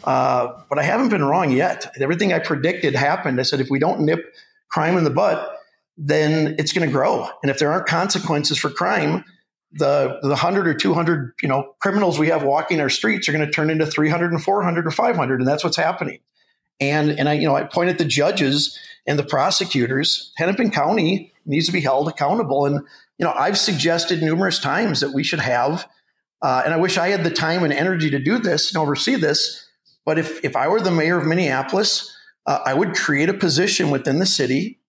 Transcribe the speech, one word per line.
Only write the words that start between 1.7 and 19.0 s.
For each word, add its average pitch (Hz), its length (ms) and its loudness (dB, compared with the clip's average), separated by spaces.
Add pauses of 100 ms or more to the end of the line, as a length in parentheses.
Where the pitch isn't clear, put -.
Everything 175 320 0
I 165 60 2
predicted 160 560 0
happened. 139 440 0
I 131 40 0
said, 135 180 0
"If 127 80 -2
we 135 100 0
don't 156 220 0
nip 165 320 0 (360)
crime 165 280 0
in 165 60 2
the 147 80 2
butt, 170 440 0 (420)
then 156 600 2
it's 151 160 -2
gonna 165 180 0
grow. 156 380 2 (140)
And 139 80 2
if 135 80 -2
there 151 120 2
aren't 180 160 0
consequences 156 680 0
for 143 140 -2
crime, 175 520 0 (480)
the, 143 520 0
the 143 120 2
hundred 180 320 0
or 156 60 2
two 190 200 0
hundred, 156 480 0
you 156 60 -4
know, 139 320 -2
criminals 196 380 2
we 151 120 2
have 160 140 0
walking 151 380 0
our 135 80 0
streets 104 400 -2
are - 20 -2
gonna 147 180 0
turn 151 200 0
into 156 160 2
three 151 240 0
hundred 170 220 0
and 165 120 -2
four 285 200 0
hundred 170 240 0
or 156 40 -2
five 233 240 2
hundred. 131 240 0
And 127 80 2
that's 147 160 0
what's 170 140 -2
happening." 165 420 -2 (640)
And, 147 300 2
and 147 180 0
I, 151 40 2
you 156 140 0
know, 139 80 2
I - 80 0
point 175 260 0
at 175 80 -2
the 170 80 0
judges 143 720 0 (300)